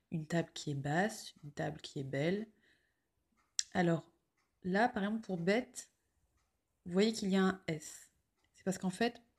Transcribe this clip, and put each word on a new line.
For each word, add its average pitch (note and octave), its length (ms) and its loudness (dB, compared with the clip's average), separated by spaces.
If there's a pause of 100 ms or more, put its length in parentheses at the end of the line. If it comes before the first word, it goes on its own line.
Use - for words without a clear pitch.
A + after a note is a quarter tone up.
(100)
une D#3 160 -4
table E3 280 0
qui - 160 -6
est C#3 60 -2
basse, D#3 580 -2 (100)
une D3 80 -14
table D#3 280 -6
qui - 200 -8
est C#3 40 -4
belle. D#3+ 440 0 (1200)
Alors, E3+ 320 2 (600)
là, G3 240 2
par G3+ 160 -4
exemple, A3 180 -2
pour F#3+ 160 -6
bête, G3+ 520 -2 (920)
vous E3+ 80 -8
voyez G#3 200 4
qu'il G#3 180 -2
y F#3+ 60 4
a F#3+ 60 6
un F#3+ 240 2
S. - 440 -8 (440)
C'est - 100 -20
parce F#3 140 0
qu'en F#3+ 120 -2
fait, A#3 320 0 (160)